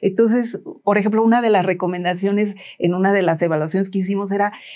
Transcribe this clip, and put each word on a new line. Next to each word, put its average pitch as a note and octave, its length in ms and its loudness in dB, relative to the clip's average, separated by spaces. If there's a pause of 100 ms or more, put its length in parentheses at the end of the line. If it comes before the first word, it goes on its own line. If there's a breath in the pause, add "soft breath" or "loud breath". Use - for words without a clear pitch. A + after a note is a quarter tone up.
Entonces, A3+ 600 0 (220)
por G3+ 160 2
ejemplo, G#3+ 240 2
una A3+ 180 4
de A#3 80 0
las G3 160 4
recomendaciones F#3 920 -2 (240 loud breath)
en F3 160 0
una F#3+ 160 2
de G3+ 100 2
las E3 180 0
evaluaciones D#3+ 480 0
que F#3+ 120 -4
hicimos G3 320 -4
era, G3+ 200 0 (220 loud breath)